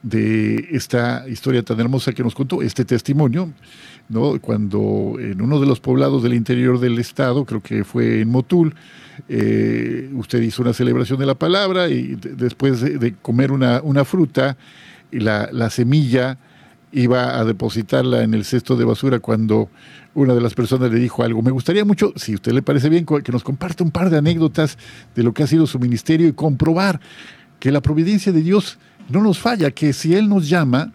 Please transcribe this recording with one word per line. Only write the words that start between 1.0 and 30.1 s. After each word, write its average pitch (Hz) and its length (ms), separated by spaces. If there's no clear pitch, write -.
historia 123 340
tan 110 180
hermosa 127 320
que 123 100
nos 117 120
contó, 135 280
este 127 220
testimonio, 139 640
¿no? 120 320
Cuando 104 760
en 104 220
uno 139 200
de 139 60
los 131 140
poblados 135 420
del 120 120
interior 123 440
del 120 200
estado, 127 460
creo 113 180
que 107 220
fue 113 360
en 110 100
Motul, 156 440
eh, 117 840
usted 120 300
hizo 117 200
una 120 100
celebración 123 460
de 139 80
la 135 80
palabra 185 540
y 131 260
de-, 139 200
después 127 460
de, 147 180
de 117 160
comer 131 360
una, 131 320
una 143 220
fruta, 139 520
y 123 100
la, 107 320
la 117 180
semilla 131 680
iba 123 460
a 113 60
depositarla 113 800
en 110 120
el 107 100
cesto 127 320
de 117 80
basura 120 340
cuando 110 500
una 135 200
de 120 60
las 117 140
personas 127 360
le 113 80
dijo 123 240
algo. 113 200
Me 123 80
gustaría 170 340
mucho, 208 320
si - 160
a - 40
usted 113 160
le 135 100
parece 143 260
bien, 170 160
co-, 147 180
que 127 100
nos 120 120
comparte 165 380
un 165 80
par 175 200
de 160 80
anécdotas 160 600
de 123 80
lo 117 100
que 147 100
ha 147 40
sido 156 200
su 143 120
ministerio 139 500
y 143 40
comprobar 165 680
que 131 120
la 143 80
providencia 175 520
de 160 100
Dios 185 360
no 180 120
nos 208 160
falla, 196 320
que 151 220
si 160 220